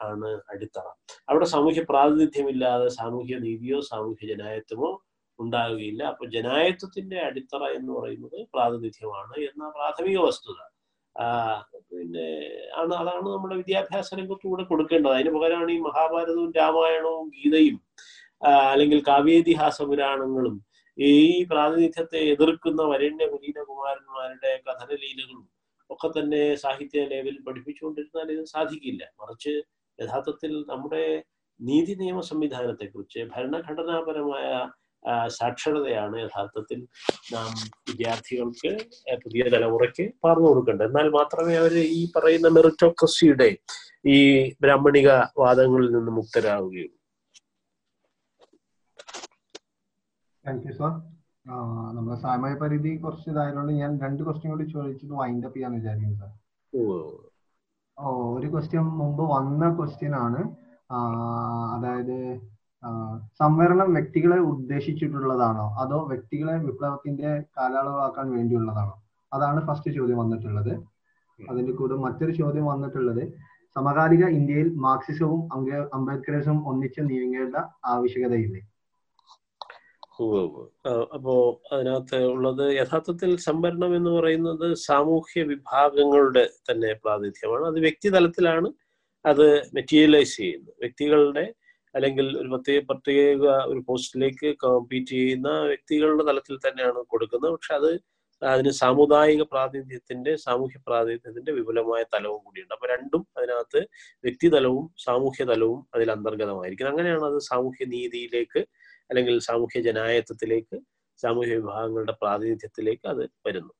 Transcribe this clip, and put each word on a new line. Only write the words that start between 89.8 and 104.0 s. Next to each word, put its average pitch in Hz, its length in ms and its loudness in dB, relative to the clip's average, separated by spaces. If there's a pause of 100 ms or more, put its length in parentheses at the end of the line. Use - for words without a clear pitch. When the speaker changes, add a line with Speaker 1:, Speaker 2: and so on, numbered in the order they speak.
Speaker 1:
ചെയ്യുന്നത്. 85 440 -6
വ്യക്തികളുടെ 147 720 2 (400)
അല്ലെങ്കിൽ 135 440 -2
ഒരു 131 100 -8
പ്രത്യേക, 135 340 0
പ്രത്യേക 139 680 2
ഒരു 135 400 0
പോസ്റ്റിലേക്ക് 131 680 -2
കോമ്പീറ്റ് 127 500 0
ചെയ്യുന്ന 131 540 -2
വ്യക്തികളുടെ 151 640 0
തലത്തിൽ 139 340 -4 (100)
തന്നെയാണ് 127 340 -2
കൊടുക്കുന്നത്. 120 500 -4
പക്ഷെ 160 220 -6
അത് 156 260 0 (420)
അതിന് 135 280 2
സാമുദായിക 147 720 6
പ്രാതിനിധ്യത്തിന്റെ, 131 920 -6
സാമൂഹ്യ 131 500 -4
പ്രാതിനിധ്യത്തിന്റെ 117 640 -4
വിപുലമായ 117 500 -2
തലവും 104 420 -4
കൂടിയുണ്ട്. 95 300 -14
അപ്പൊ 123 120 -10
രണ്ടും 131 400 -2 (100)
അതിനകത്ത് 123 520 -4 (340)